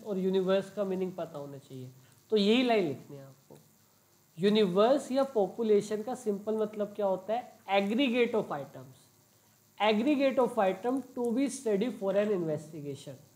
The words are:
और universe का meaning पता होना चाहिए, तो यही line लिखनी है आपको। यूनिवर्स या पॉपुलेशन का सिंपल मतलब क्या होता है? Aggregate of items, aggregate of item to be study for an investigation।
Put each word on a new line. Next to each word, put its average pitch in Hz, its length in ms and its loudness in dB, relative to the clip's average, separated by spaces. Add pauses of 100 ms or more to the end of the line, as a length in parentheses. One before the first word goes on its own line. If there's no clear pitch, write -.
और 196 120 -4
universe 190 520 2
का 208 140 -4
meaning 185 280 -4
पता 160 260 -10
होना 143 200 -12
चाहिए, 131 320 -16 (400)
तो 220 60 2
यही 214 260 4
line 214 260 2
लिखनी 139 280 -10
है 135 80 -18
आपको। - 340 -20 (800)
यूनिवर्स 208 760 4
या 269 100 2
पॉपुलेशन 214 800 0
का 254 120 -6
सिंपल 208 420 -4
मतलब 208 400 -4
क्या 202 100 0
होता 190 280 -2
है? 247 160 -6 (220)
Aggregate 233 640 2
of 202 140 -2
items, 135 540 -12 (800)
aggregate 254 580 2
of 240 200 2
item 202 380 0 (180)
to 240 180 -2
be 269 180 0
study 214 380 -2 (120)
for 190 140 -2
an 208 160 2
investigation। 151 840 -6 (220)